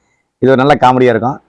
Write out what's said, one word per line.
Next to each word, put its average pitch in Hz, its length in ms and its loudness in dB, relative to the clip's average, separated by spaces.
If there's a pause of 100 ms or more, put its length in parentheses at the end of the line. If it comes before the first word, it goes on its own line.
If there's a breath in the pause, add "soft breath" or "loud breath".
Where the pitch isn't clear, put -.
(420)
இது 123 100 0
ஒரு 127 100 0
நல்ல 143 200 2
காமெடியா 127 320 2
இருக்கும். 117 240 -6 (100)